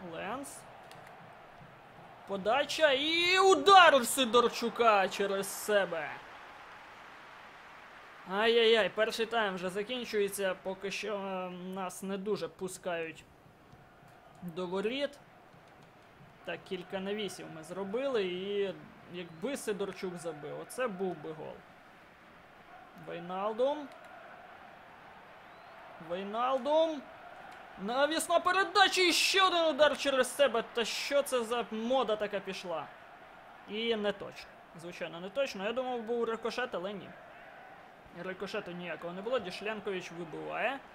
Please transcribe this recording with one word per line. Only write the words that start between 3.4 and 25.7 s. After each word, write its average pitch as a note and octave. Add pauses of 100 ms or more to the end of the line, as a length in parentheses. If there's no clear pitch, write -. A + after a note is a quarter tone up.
Сидорчука A#3
через G3
себе. F3 (2250)
Ай-яй-яй, A3+
перший A3
тайм A3
вже F#3
закінчується, G3+
поки F#3+
що, G3+
е, F#3+
нас F3+
не G3
дуже F#3+
пускають E3+ (1160)
до F3
воріт. A3+ (1300)
Так, E3+ (100)
кілька F#3+
навісів G3 (100)
ми D#3
зробили, G3
і F#3+ (400)
якби F3
Сидорчук F#3+
забив, D3+
оце B3
був F#3
би D#3+
гол. C#3+ (1500)
Вейналдум. G#3+ (2250)